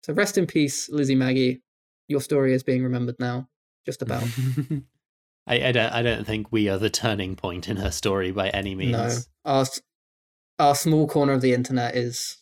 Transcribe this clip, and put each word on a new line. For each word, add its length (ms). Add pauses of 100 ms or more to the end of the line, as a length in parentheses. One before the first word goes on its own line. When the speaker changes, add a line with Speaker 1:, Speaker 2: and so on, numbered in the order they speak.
Speaker 1:
So 100
rest 240
in 80
peace, 440
Lizzie 260
Magie. 480 (440)
Your 140
story 320
is 80
being 220
remembered 360
now, 300 (360)
just 180
about. 200
Speaker 2:
<laughs> 1200
I, 200
I 40
don't, 220
I 80
don't 240
think 260
we 180
are 80
the 120
turning 460
point 340
in 80
her 140
story 400
by 180
any 260
means. 160 (540)
Speaker 1:
No. 60
Our 100
s-, 200 (760)
our 160
small 320
corner 260
of 80
the 120
internet 420
is 460